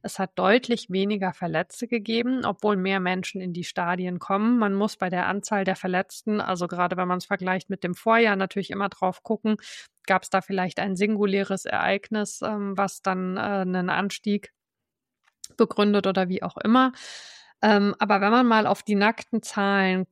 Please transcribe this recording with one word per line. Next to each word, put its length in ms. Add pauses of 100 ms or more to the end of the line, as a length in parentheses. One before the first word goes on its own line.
Es 160
hat 220
deutlich 500
weniger 440
Verletzte 560
gegeben, 560
obwohl 320
mehr 240
Menschen 400
in 100
die 140
Stadien 540
kommen. 380
Man 160
muss 220
bei 140
der 180
Anzahl 380
der 100
Verletzten, 640
also 280
gerade 280
wenn 140
man's 160
vergleicht 440
mit 140
dem 120
Vorjahr, 420
natürlich 320
immer 180
drauf 360
gucken, 340 (500)
gab's 220
da 100
vielleicht 400
ein 160
singuläres 680
Ereignis, 760
ähm, 360
was 240
dann, 340
äh, 60
einen 480
Anstieg 640 (1040)
begründet 500
oder 200
wie 140
auch 160
immer. 340 (680)
Ähm, 380
aber 200
wenn 120
man 160
mal 180
auf 160
die 140
nackten 480
Zahlen 680